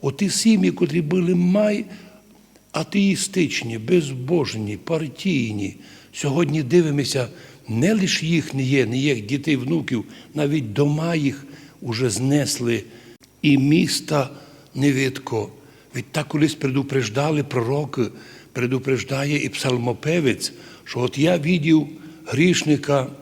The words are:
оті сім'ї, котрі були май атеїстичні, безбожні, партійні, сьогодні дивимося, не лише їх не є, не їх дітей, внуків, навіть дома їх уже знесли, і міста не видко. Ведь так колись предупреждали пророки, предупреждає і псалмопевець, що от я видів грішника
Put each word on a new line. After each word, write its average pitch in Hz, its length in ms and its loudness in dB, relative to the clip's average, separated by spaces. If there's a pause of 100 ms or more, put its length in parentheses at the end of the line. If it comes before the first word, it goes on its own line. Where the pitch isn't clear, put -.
оті 143 280 -2
сім'ї, 190 420 4
котрі 170 300 0
були 175 340 0
май 202 500 2 (840)
атеїстичні, 160 1040 0
безбожні, 127 1000 -2
партійні, 127 960 -4 (380)
сьогодні 147 500 0
дивимося, 143 640 2 (400)
не 147 260 2
лише 180 320 0
їх 165 280 0
не 135 100 -2
є, 131 220 2
не 113 120 -2
їх 131 280 0
дітей, 139 300 -2
внуків, 127 500 -2 (280)
навіть 143 400 -2
дома 151 420 0
їх 139 300 -2 (360)
уже 120 280 -2
знесли, 123 760 0 (580)
і 143 160 6
міста 147 720 2 (460)
не 139 180 4
видко. 127 560 -2 (460)
Ведь 123 160 -10
так 151 160 -2
колись 151 280 2
предупреждали 135 880 0
пророки, 139 580 -2 (520)
предупреждає 131 920 -2
і - 60 -2
псалмопевець, 127 1040 -2 (300)
що - 160 -8
от 123 180 -2
я 170 200 2
видів 156 500 2 (380)
грішника 143 840 2 (140)